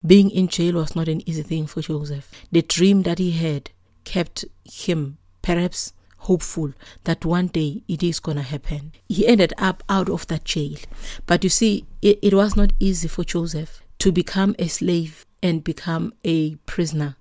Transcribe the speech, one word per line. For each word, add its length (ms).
Being 260
in 180
jail 260
was 220
not 120
an 200
easy 140
thing 240
for 160
Joseph. 480
The 120
dream 400
that 160
he 140
had 380
kept 400
him 540
perhaps 500
hopeful 540
that 200
one 220
day 400
it 160
is 160
gonna 240
happen. 500
He 200
ended 280
up 320
out 200
of 180
that 180
jail. 300
But 180
you 60
see, 360
it, 200
it 120
was 220
not 240
easy 260
for 160
Joseph 640
to 100
become 480
a 80
slave 580
and 220
become 500
a 320
prisoner 540